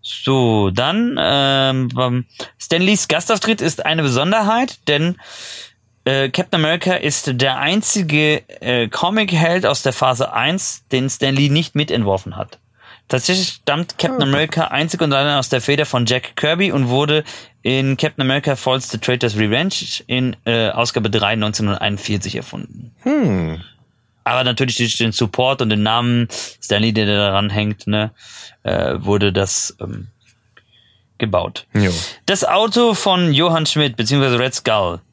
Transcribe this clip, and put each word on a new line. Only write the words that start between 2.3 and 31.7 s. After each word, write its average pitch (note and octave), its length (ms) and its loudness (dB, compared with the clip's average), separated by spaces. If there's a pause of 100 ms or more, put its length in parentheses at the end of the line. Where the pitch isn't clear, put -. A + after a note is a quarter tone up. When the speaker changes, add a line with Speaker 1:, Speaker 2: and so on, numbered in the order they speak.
Speaker 1:
Stan E3+ 240 0
Lees G3 260 2
Gastauftritt G#3 520 0
ist - 240 -4
eine D#3+ 180 0
Besonderheit, G3+ 840 0
denn, D#3 300 0 (880)
äh, C3+ 240 2
Captain F3 320 -2
America E3+ 340 2
ist C#3+ 460 -2
der C3+ 180 0
einzige, D3+ 880 0 (120)
äh, A#2+ 280 0
Comic-Held F3 800 0
aus C#3 160 0
der C3 100 0
Phase B2+ 400 0
eins, D3 600 -2
den C3 180 0
Stan C3+ 240 -2
Lee C#3 140 4
nicht D#3 260 0
mitentworfen G2+ 600 0
hat. - 240 -12 (480)
Tatsächlich F3+ 400 0
stammt - 500 -4
Captain E3+ 240 0
Speaker 2:
Ah. C3+ 40 2
Speaker 1:
America D3+ 420 0
einzig D#3 320 -2
und D3 120 2
allein C#3+ 260 2
aus B2+ 100 -2
der B2+ 120 2
Feder C#3+ 260 0
von A#2+ 200 0
Jack B2 300 -2
Kirby E3+ 360 0
und C3 160 2
wurde D3 340 2 (400)
in C3+ 340 0
Captain D3+ 260 -2
America C3+ 340 0
Falls C3 340 -2
the A2+ 80 -6
Traitor's B2 380 0
Revenge A#2 380 0 (340)
in, B2+ 360 0
äh, A2+ 260 2
Ausgabe A#2 400 0
drei G#2 260 0
neunzehnhunderteinundvierzig G#2 1000 -2
erfunden. - 680 -12
Speaker 2:
Hm. F#2+ 580 0 (640)
Speaker 1:
Aber B2 180 0
natürlich B2 340 0
durch A#2+ 200 0
den A2+ 160 0
Support B2+ 500 0
und A2 60 2
den G#2 160 2
Namen A#2+ 420 2 (340)
Stan G#2 220 0
Lee, A2+ 80 4
der G#2+ 160 2
da G2+ 240 2
dran G2+ 180 0
hängt, G#2 380 -2
ne, G#2+ 240 0 (540)
äh, - 340 -2
wurde G2+ 340 2
das, - 480 -2
ähm, - 280 -10 (1080)
gebaut. F#2+ 540 -2